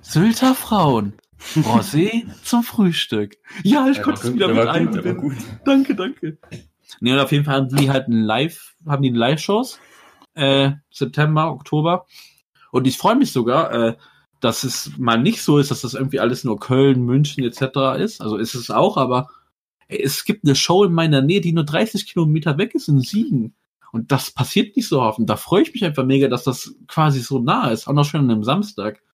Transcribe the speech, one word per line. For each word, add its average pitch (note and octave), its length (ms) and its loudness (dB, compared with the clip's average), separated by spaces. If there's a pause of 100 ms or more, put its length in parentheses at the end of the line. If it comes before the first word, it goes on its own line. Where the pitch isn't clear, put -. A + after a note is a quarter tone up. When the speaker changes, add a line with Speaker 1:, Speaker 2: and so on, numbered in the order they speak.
Speaker 1:
„Sylter A3+ 540 2
Frauen, B2+ 580 0 (420)
Rosé D3 680 2 (100)
<laughs> - 80 -20
zum A#3+ 200 0
Frühstück.“ D#3+ 760 -2 (260)
Ja, C4 260 4
ich C#4 80 2
Speaker 2:
Der - 60 -6
Speaker 1:
konnte - 180 -2
Speaker 2:
war - 40 -8
Speaker 1:
es - 60 0
Speaker 2:
gut, B3+ 40 -4
Speaker 1:
wieder - 120 2
Speaker 2:
der A#2 80 2
Speaker 1:
mit A2+ 100 4
Speaker 2:
war E3 140 -2
gut, E3 160 0
der F3 100 -4
war A2+ 60 -2
Speaker 1:
einbinden. - 100 -6
Speaker 2:
gut. C3+ 160 -4 (280)
Speaker 1:
Danke, C4+ 300 2
danke. F#3 420 -8 (600)
Nee, A#2+ 140 0
und C#3 60 4
auf C3+ 120 0
jeden C#3+ 140 2
Fall C#3+ 100 0
haben C3+ 200 0
die C#3 160 4
halt C3 160 0
ein A2+ 160 2
Live, B2 520 -4 (120)
haben C#3 160 0
die C3 60 2
Live-Shows, D3 720 0 (560)
äh, C#3 360 2 (200)
September, D#3 600 0
Oktober. D#3 540 -2 (680)
Und B2+ 160 2
ich B2+ 100 0
freue G#3+ 180 2
mich C#4 160 2
sogar, B2 420 0
äh, A#2 220 0 (440)
dass A#2 240 -2
es - 340 -8
mal A#2 200 2
nicht F3 240 0
so D3 160 4
ist, C#3+ 140 2
dass - 100 -4
das B2+ 140 -8
irgendwie C3 240 -4
alles B2 240 0
nur A2 160 -4
Köln, B2+ 440 4
München C3+ 400 0
et A#2 120 -4
cetera C3+ 400 -2
ist. A3 260 -6
Also G#2+ 160 -4
ist A2+ 180 -6
es A#2 160 -10
auch, E3+ 260 2
aber, B2+ 320 -2 (580)
ey, - 140 -6
es - 240 -4
gibt - 200 -4
eine C#3 100 6
Show F#3 280 4
in F3 100 2
meiner D#3+ 280 4
Nähe, E3+ 200 2
die E3+ 120 -2
nur D#3+ 120 2
dreißig F#3 460 -2
Kilometer D#3 460 0
weg A3 180 -4
ist C#4+ 120 -4
in C#3 140 4
Siegen. E3+ 540 -2 (360)
Und A2+ 200 -6
das - 200 -2
passiert - 440 -2
nicht - 120 -2
so C#3 140 0
oft. A2+ 180 0
Und G#2+ 80 0
da C3+ 100 0
freue G3+ 260 0
ich - 100 -4
mich G#3+ 120 -4
einfach D3 200 -2
mega, C3+ 220 2
dass B2 160 -2
das - 320 -6 (120)
quasi D3+ 320 2
so B2+ 200 -4
nah D#3+ 320 0
ist. A2+ 160 -4
Auch C#3 60 -2
noch D3 120 4
schön D3 160 -2
an B2+ 100 2
einem G#2+ 120 0
Samstag. A#2+ 580 -4 (120)